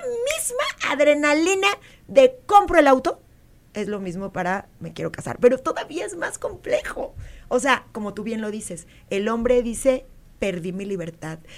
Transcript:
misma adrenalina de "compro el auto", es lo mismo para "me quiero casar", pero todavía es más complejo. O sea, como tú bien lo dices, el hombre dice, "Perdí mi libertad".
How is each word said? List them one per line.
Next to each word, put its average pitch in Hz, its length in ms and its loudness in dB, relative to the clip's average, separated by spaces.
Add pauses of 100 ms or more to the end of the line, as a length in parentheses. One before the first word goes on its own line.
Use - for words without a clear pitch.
misma 523 920 -4
adrenalina 294 760 4 (400)
de 254 400 6
"compro 392 320 6
el 294 80 8
auto", 262 340 2 (540)
es 214 120 -6
lo 208 120 -6
mismo 190 340 -8
para 185 340 -4 (120)
"me 165 140 -12
quiero 160 180 -6
casar", - 280 -10
pero 247 200 6
todavía - 480 -6
es 370 80 -10
más - 240 -6
complejo. - 760 -6 (360)
O 247 100 0
sea, 247 320 0
como 208 240 -8
tú 208 80 -8
bien 220 180 -6
lo 214 80 -6
dices, 208 380 -12 (240)
el 202 160 -2
hombre 233 360 2
dice, 254 420 0 (340)
"Perdí 180 320 -4
mi 190 140 -8
libertad". 165 540 -8 (180)